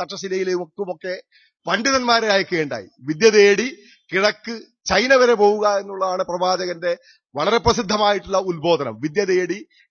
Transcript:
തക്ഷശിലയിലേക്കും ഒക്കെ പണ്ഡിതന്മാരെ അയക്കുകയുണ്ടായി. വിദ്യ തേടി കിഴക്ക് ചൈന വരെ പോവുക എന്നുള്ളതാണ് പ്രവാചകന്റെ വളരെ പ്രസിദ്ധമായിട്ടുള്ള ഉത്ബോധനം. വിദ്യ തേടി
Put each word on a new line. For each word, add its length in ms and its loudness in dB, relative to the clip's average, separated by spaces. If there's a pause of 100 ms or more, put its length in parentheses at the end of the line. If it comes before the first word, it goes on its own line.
തക്ഷശിലയിലേക്കും 920 -6
ഒക്കെ 280 -10 (440)
പണ്ഡിതന്മാരെ 640 0
അയക്കുകയുണ്ടായി. 600 -2 (120)
വിദ്യ 300 2
തേടി 480 4 (340)
കിഴക്ക് 480 -2 (240)
ചൈന 300 2
വരെ 200 6
പോവുക 340 2
എന്നുള്ളതാണ് 540 -2
പ്രവാചകന്റെ 760 -4 (380)
വളരെ 240 0
പ്രസിദ്ധമായിട്ടുള്ള 800 0
ഉത്ബോധനം. 640 -2
വിദ്യ 240 -4
തേടി 420 -2 (240)